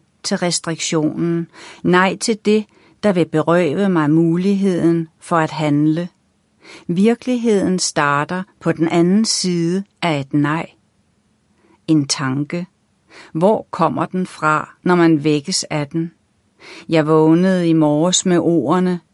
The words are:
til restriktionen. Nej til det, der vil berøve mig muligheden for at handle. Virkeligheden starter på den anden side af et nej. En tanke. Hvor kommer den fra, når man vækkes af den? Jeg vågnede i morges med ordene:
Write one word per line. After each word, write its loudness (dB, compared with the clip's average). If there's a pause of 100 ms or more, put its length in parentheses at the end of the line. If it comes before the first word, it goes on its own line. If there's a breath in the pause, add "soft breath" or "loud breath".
(220)
til -4
restriktionen. -4 (340 loud breath)
Nej 2
til -4
det, 2 (380 soft breath)
der 2
vil 0
berøve 0
mig 0
muligheden 2 (120)
for -4
at 0
handle. 0 (760 loud breath)
Virkeligheden 0
starter -2 (180 soft breath)
på -2
den -2
anden 2
side -2 (180)
af -2
et -8
nej. -2 (1160 soft breath)
En 0
tanke. -6 (640 loud breath)
Hvor 0
kommer -2
den -4
fra, -2
når 2
man 4
vækkes -2
af -6
den? -6 (760 loud breath)
Jeg 2
vågnede 4
i 2
morges 0
med 2
ordene: 0 (140)